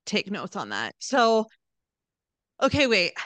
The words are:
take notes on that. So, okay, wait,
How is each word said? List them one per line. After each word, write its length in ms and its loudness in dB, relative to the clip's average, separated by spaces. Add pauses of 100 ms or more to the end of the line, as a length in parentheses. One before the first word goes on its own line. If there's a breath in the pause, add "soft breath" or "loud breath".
take 240 -4
notes 280 -8
on 120 -8
that. 300 -6
So, 460 2 (1160 soft breath)
okay, 260 2
wait, 260 2 (120)